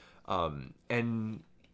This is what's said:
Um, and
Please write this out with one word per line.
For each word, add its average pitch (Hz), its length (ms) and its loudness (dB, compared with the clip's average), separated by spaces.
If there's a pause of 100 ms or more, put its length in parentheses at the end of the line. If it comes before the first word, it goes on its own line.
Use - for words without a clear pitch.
(280)
Um, 80 460 0 (160)
and 113 520 0 (320)